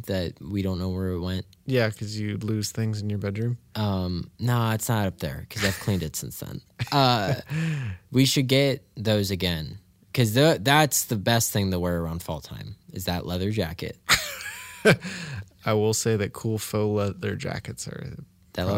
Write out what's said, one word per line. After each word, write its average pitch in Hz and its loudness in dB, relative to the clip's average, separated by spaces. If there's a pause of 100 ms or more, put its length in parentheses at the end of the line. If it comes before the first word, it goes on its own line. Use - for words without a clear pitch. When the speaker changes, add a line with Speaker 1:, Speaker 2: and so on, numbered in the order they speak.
Speaker 1:
that 92 -2
we 95 -4
don't 92 0
know 92 -2
where 92 -2
it 90 -2
went? 90 -4 (200)
Speaker 2:
Yeah, 123 4
'cause 107 -8
you 104 -4
lose 107 -4
things 110 -2
in 104 -4
your 101 -2
bedroom. 110 -2 (160)
Speaker 1:
Um, 92 -2
nah, 117 2
it's 110 -4
not 107 2
up 92 -4
there 78 -6
'cause 101 -4
I've 95 0
cleaned 95 0
it 76 -6
since - -8
then. - -10 (300)
Uh, 123 4 (380)
Speaker 2:
<laughs> 117 -6
Speaker 1:
we 131 6
should 131 2
get 135 4 (140)
those 104 2
again 87 -2 (340)
'cause 110 2
the, 143 6
that's 135 4
the 120 0
best 113 2
thing 101 2
to 92 2
wear 87 2
around 82 -4
fall 80 -6
time 101 -14 (160)
is 92 -8
that 87 -2
leather 90 -2
jacket. 82 -4 (840)
Speaker 2:
<laughs> 170 0
I 113 2
will 107 2
say 113 2
that 101 -2
cool 110 -4
faux 107 -2 (320)
leather 101 -4
jackets - -8
are - -10 (380)
Speaker 1:
That 90 -4
Speaker 2:
probably 98 2